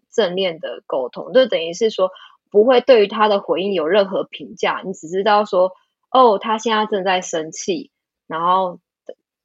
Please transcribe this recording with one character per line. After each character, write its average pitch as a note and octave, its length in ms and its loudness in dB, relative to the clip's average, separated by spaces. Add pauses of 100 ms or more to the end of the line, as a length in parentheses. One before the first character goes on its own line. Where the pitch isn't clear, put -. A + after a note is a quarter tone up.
(120)
正 F3+ 240 0
念 F#3 240 -4
的 A#2+ 260 -12
沟 C3 220 -4
通， D#3 240 -12
就 B3+ 140 4
等 F3+ 200 -2
于 E3 60 -6
是 A3 200 0
说 F#3 180 -2 (400)
不 G#3 160 4
会 B3 160 4
对 A#3+ 220 6
于 G3 40 0
他 G#3+ 220 0
的 G3+ 100 2
回 E3+ 220 -4
应 G3+ 120 -2
有 D#3 140 -2
任 G3 220 2
何 F#3+ 160 -4
评 D#3 300 -18
价， D#3 280 -4
你 F#3 80 -8
只 E3+ 160 -14
知 F#3+ 160 -4
道 G#3 220 4
说， F#3 260 2 (380)
哦， A#3 300 4
他 A3 180 -4
现 A3 180 -2
在 G#3+ 120 0
正 G3 180 -4
在 F#3 160 0
生 D#3+ 300 -6
气， - 400 -6 (360)
然 E3 140 -6
后， F3+ 380 0 (640)